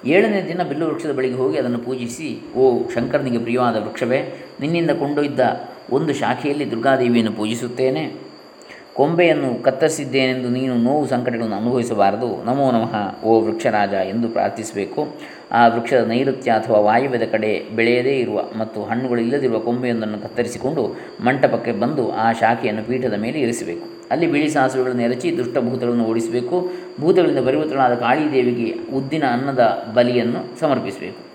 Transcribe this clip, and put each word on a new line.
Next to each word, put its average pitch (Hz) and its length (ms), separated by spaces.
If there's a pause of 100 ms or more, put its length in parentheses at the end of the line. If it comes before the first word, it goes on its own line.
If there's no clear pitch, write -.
ಏಳನೇ 196 420
ದಿನ 175 160
ಬಿಲ್ವ 156 220
ವೃಕ್ಷದ 156 260
ಬಳಿಗೆ 131 240
ಹೋಗಿ 139 220
ಅದನ್ನು 120 220
ಪೂಜಿಸಿ, 120 720
"ಓ 123 420
ಶಂಕರನಿಗೆ 131 420
ಪ್ರಿಯವಾದ 117 380
ವೃಕ್ಷವೇ, 117 720 (120)
ನಿನ್ನಿಂದ 165 320
ಕೊಂಡೊಯ್ದ 143 800 (220)
ಒಂದು 147 220
ಶಾಖೆಯಲ್ಲಿ 139 580
ದುರ್ಗಾದೇವಿಯನ್ನು 120 640
ಪೂಜಿಸುತ್ತೇನೆ. 123 800 (800)
ಕೊಂಬೆಯನ್ನು 147 680
ಕತ್ತರಿಸಿದ್ದೇನೆಂದು 131 880
ನೀನು 127 260
ನೋವು 131 320
ಸಂಕಟಗಳನ್ನು 120 480
ಅನುಭವಿಸಬಾರದು. 107 880
ನಮೋ 131 280
ನಮಃ 113 520
ಓ 110 180
ವೃಕ್ಷರಾಜ" 107 480
ಎಂದು 98 400
ಪ್ರಾರ್ಥಿಸಬೇಕು. 101 760 (440)
ಆ 117 160
ವೃಕ್ಷದ 117 400
ನೈಋತ್ಯ 123 440
ಅಥವಾ 110 280
ವಾಯುವ್ಯದ 117 520
ಕಡೆ 107 340 (100)
ಬೆಳೆಯದೇ 123 440
ಇರುವ 107 220 (160)
ಮತ್ತು 110 260
ಹಣ್ಣುಗಳು 120 360
ಇಲ್ಲದಿರುವ 120 400
ಕೊಂಬೆಯೊಂದನ್ನು 113 600
ಕತ್ತರಿಸಿಕೊಂಡು 120 800 (280)
ಮಂಟಪಕ್ಕೆ 131 460
ಬಂದು 120 400
ಆ 113 200
ಶಾಖೆಯನ್ನು 113 520
ಪೀಠದ 127 300
ಮೇಲೆ 117 260
ಇರಿಸಬೇಕು. 113 580 (140)
ಅಲ್ಲಿ 160 200
ಬಿಳಿ 147 180
ಸಾಸುವೆಗಳನ್ನು 127 520
ಎರಚಿ 120 360
ದುಷ್ಟಭೂತಗಳನ್ನು 120 680
ಓಡಿಸಬೇಕು. 120 640 (300)
ಭೂತಗಳಿಂದ 147 460
ಪರಿವೃತಳಾದ 135 480
ಕಾಳಿದೇವಿಗೆ 123 1040
ಉದ್ದಿನ 147 340
ಅನ್ನದ 123 600
ಬಲಿಯನ್ನು 123 680
ಸಮರ್ಪಿಸಬೇಕು. 98 580 (180)